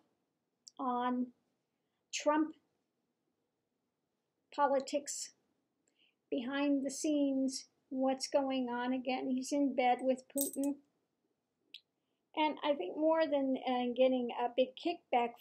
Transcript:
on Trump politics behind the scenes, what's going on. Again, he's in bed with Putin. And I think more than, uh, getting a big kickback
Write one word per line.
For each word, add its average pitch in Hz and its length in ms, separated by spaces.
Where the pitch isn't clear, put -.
on 247 500
Trump 302 420
politics 285 760
behind 277 540
the 285 60
scenes, 277 760
what's 269 380
going 262 400
on. 240 240
Again, 262 360
he's 262 240
in 285 220
bed 247 280
with 262 200
Putin. 277 380
And 302 280
I 294 100
think 359 220
more 320 300
than, 269 300
uh, 247 300
getting 254 420
a 240 180
big 254 200
kickback 254 540